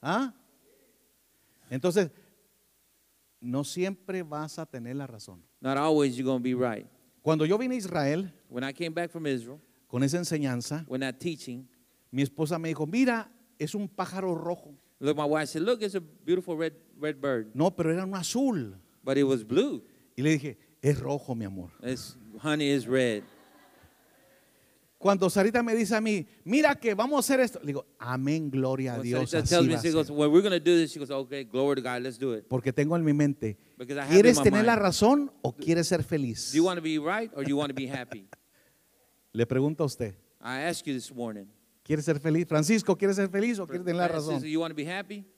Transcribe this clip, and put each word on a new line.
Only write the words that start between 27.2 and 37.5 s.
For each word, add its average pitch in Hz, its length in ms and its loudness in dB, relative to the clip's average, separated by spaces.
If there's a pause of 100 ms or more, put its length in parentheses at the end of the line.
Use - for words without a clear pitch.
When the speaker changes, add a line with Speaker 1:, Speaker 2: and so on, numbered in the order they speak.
Speaker 1:
hacer 262 200 2
esto", 233 200 0
le 143 80 -10
digo, 139 180 -6 (120)
"Amén, 135 520 -2
gloria 131 440 -2
a - 40 -4
Speaker 2:
When - 60 -6
Speaker 1:
Dios, 127 260 -2
Speaker 2:
Sarita 165 140 0
Speaker 1:
así - 40 2
Speaker 2:
tells 170 180 6
me, 160 80 2
Speaker 1:
va - 60 -2
a - 20 -6
Speaker 2:
she 165 80 2
goes, 156 160 2
Speaker 1:
ser." 143 100 -10
Speaker 2:
"Well, 147 140 4
we're 170 120 8
gonna 185 180 2
do 170 160 4
this," 160 160 2
she 160 80 -10
goes, 135 100 -8
"Okay, 135 340 -6
glory 131 360 0
to 123 80 -6
God, 123 140 -4
let's 127 160 -8
do 127 160 -2
it." 107 140 -10
Speaker 1:
Porque 127 240 0
tengo 147 220 2
en 170 100 2
mi 151 100 4
mente, 139 420 0 (220)
Speaker 2:
Because 127 180 -10
I 143 60 -6
have 139 80 -4
in 165 120 4
Speaker 1:
"¿Quieres 233 160 10
Speaker 2:
my - 60 2
Speaker 1:
tener 208 220 6
la 233 80 6
Speaker 2:
mind, 208 80 2
Speaker 1:
razón 254 500 4 (100)
o 127 140 -4
quieres 160 320 2
ser 165 160 0
feliz?" 127 480 -4
Speaker 2:
"Do 143 60 2
you 165 60 6
wanna 180 180 0
be 156 160 -2
right 202 360 -4
or 143 80 -6
do 143 60 -4
you 139 80 0